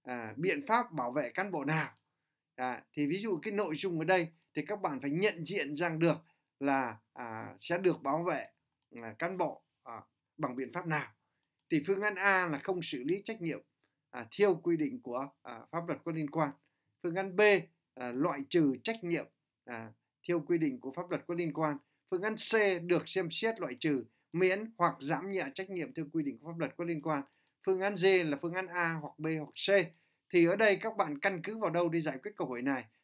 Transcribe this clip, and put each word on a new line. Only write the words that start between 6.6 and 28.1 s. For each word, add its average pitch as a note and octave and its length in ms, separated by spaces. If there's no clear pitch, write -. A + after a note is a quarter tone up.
là, C3+ 360
à, A2+ 480
sẽ F3 180
được F3+ 240
bảo D3 200
vệ, D3+ 240
à, A2+ 160
cán F3+ 200
bộ, E3 240
à, A#2 200
bằng B2+ 200
biện B2+ 160
pháp F3 140
nào. D3+ 220
Thì D3+ 160
phương G3 160
án G#3 120
A F#3+ 320
là D3+ 120
không F3+ 240
xử C3+ 220
lý F#3 200
trách A3 180
nhiệm, D#3 180
à, A#2+ 160
theo F#3 240
quy E3+ 140
định C3+ 240
của, B2+ 280
à, A#2 180
pháp E3+ 180
luật D#3+ 160
có E3+ 80
liên D#3+ 180
quan. D3+ 200
Phương E3+ 120
án F#3+ 220
B, G3+ 40
à, B2 180
loại C#3+ 360
trừ D3 360
trách A3+ 200
nhiệm, E3+ 220
à, A2+ 280
theo F3 120
quy E3 180
định C#3 220
của C3+ 120
pháp F3+ 180
luật D3+ 160
có F3 80
liên E3+ 180
quan. D3+ 260
Phương F3+ 120
án A3 140
C G3+ 500
được F3 220
xem F3 220
xét A3+ 300
loại C#3+ 140
trừ, C3+ 300
miễn F#3 440
hoặc E3 240
giảm D3+ 300
nhẹ F#3 140
trách F#3+ 160
nhiệm E3+ 240
theo D#3+ 180
quy E3 100
định C3 160
của - 80
pháp E3 120
luật E3 180
có F3 80
liên E3+ 180
quan. D3+ 200
Phương F#3+ 140
án G3+ 160
D F3 100